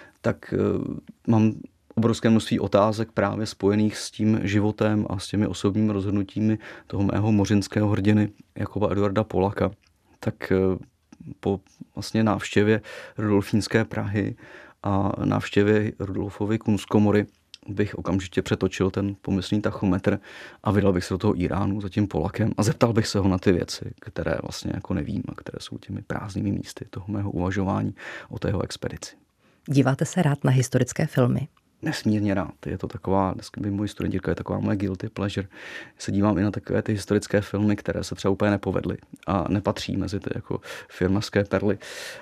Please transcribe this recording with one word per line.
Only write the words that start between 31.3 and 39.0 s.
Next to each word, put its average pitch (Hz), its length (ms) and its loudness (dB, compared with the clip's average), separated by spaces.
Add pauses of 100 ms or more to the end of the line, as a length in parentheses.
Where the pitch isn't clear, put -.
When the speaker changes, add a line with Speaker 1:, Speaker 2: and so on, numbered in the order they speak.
Speaker 1:
Nesmírně 104 520 0
rád. 87 200 -4 (120)
Je 92 120 -4
to - 100 -6
taková, 95 460 0
dneska - 280 -10
by 101 100 -2
moje 101 180 -2
studentka 92 420 -2
je 87 40 -2
taková 95 240 -4
moje 104 180 0
guilty 95 320 -4
pleasure. 98 380 -4 (500)
Se - 140 -8
dívám 98 260 4
i 95 60 2
na 104 80 2
takové 95 300 -2
ty 113 100 -2
historické 104 500 0
filmy, 104 340 0
které - 280 -4
se - 120 -8
třeba 98 160 0
úplně 104 200 2
nepovedly 95 460 0 (300)